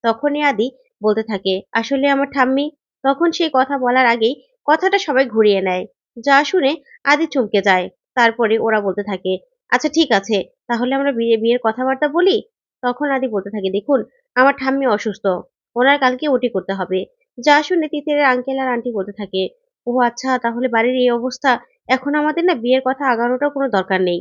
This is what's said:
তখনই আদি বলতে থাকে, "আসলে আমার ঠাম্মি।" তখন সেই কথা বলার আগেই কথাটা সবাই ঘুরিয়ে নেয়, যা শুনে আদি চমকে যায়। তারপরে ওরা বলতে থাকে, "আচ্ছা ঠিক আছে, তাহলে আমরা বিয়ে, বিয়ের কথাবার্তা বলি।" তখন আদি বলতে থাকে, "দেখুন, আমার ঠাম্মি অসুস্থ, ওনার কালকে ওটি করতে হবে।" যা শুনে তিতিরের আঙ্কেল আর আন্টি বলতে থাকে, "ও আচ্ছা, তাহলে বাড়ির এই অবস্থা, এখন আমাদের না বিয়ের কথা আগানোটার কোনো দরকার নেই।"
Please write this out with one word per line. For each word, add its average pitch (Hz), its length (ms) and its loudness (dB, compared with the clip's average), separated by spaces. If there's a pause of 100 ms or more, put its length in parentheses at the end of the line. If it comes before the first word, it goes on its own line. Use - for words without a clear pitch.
তখনই 285 400 0
আদি 247 240 0 (340)
বলতে 214 220 0
থাকে, 196 300 -4 (200)
"আসলে 269 340 -2
আমার 277 240 0
ঠাম্মি।" 269 340 0 (380)
তখন 277 280 2
সেই 320 220 -2
কথা 269 240 0
বলার 254 300 2
আগেই 233 280 0 (320)
কথাটা 359 300 2
সবাই 269 280 0
ঘুরিয়ে 208 360 2
নেয়, 185 220 -2 (340)
যা 277 260 2
শুনে 294 280 2 (340)
আদি 294 220 2
চমকে 220 340 0
যায়। 185 240 2 (300)
তারপরে 226 440 2
ওরা 220 220 0
বলতে 202 220 -4
থাকে, 190 280 -4 (400)
"আচ্ছা 254 180 0
ঠিক 320 220 0
আছে, 202 260 0 (280)
তাহলে 247 300 -2
আমরা 277 160 0
বিয়ে, 233 260 0
বিয়ের 233 260 2
কথাবার্তা 254 440 0
বলি।" 330 300 2 (460)
তখন 247 280 -2
আদি 262 160 -2
বলতে 202 220 -4
থাকে, 196 200 -4
"দেখুন, 214 300 0 (360)
আমার 269 220 4
ঠাম্মি 269 300 -2
অসুস্থ, 208 380 -2 (500)
ওনার 269 240 4
কালকে 254 280 0
ওটি 254 220 0
করতে 190 240 -4
হবে।" 185 260 -4 (380)
যা 285 260 4
শুনে 320 240 -2
তিতিরের 294 380 -2
আঙ্কেল 262 340 0
আর 262 100 -2
আন্টি 240 220 -2
বলতে 202 260 -6
থাকে, 190 240 -4 (460)
"ও 247 120 -2
আচ্ছা, 240 380 0
তাহলে 240 300 -2
বাড়ির 233 280 0
এই 247 160 2
অবস্থা, 240 400 -2 (380)
এখন 262 260 -2
আমাদের 302 300 0
না 349 100 2
বিয়ের 247 260 0
কথা 262 240 -4
আগানোটার 254 480 0
কোনো 277 160 -2
দরকার 190 320 0
নেই।" 175 200 0